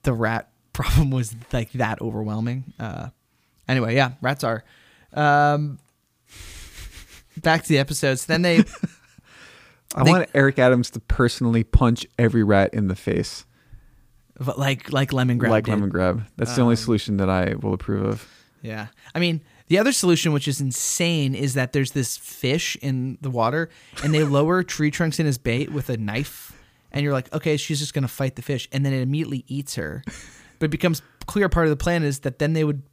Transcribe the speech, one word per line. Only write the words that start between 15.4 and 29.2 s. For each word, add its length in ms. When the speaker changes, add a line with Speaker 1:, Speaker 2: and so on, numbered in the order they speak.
Speaker 2:
Like 140
Speaker 1:
did. 60
Speaker 2:
Lemon 180
Grab. 360
That's 200
the 60
only 120
Speaker 1:
Um, 40
Speaker 2:
solution 400
that 120
I 260
will 180
approve 300
of. 240
Speaker 1:
Yeah. 260
I 60
mean, 200
the 120
other 140
solution, 400
which 160
is 100
insane, 720
is 200
that 180
there's 200
this 260
fish 640
in 400
the 80
water, 400
and 100
they 100
Speaker 2:
<laughs> 20
Speaker 1:
lower 380
tree 280
trunks 280
in 60
his 120
bait 340
with 180
a 80
knife, 540
and 120
you're 100
like, 200
"Okay, 220
she's 240
just 140
gonna 160
fight 260
the 60
fish," 320
and 120
then 80
it 80
immediately 460